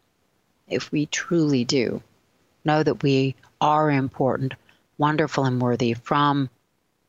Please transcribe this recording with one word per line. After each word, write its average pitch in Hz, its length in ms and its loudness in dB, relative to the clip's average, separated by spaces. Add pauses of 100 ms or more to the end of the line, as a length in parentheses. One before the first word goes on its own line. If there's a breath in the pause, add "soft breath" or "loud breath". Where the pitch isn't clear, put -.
(680)
if - 240 -6
we 151 160 -2
truly 147 560 0
do 117 400 -2 (600)
know 151 180 2
that 143 220 0
we 135 320 2 (260 soft breath)
are 151 300 2
important, 131 640 -2 (420 soft breath)
wonderful, 147 480 0
and 123 160 0
worthy 120 320 0
from 143 560 0 (600)